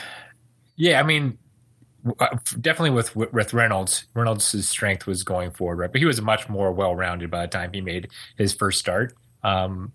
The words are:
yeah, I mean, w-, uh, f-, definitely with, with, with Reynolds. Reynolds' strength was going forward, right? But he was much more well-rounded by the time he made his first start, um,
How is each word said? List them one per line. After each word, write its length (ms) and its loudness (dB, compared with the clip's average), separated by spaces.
yeah, 240 6
I 60 6
mean, 340 0
w-, 140 -2
uh, 140 4
f-, 280 -4
definitely 300 2
with, 240 2
with, 180 -2
with 220 0
Reynolds. 500 2
Reynolds' 520 0
strength 400 -2
was 160 -2
going 300 -4
forward, 260 -4
right? 140 -4
But 80 0
he 60 4
was 140 2
much 280 0
more 240 0
well-rounded 580 0
by 120 -2
the 60 -4
time 240 -4
he 80 -8
made 280 -6
his 160 2
first 280 0
start, 340 0
um, 500 0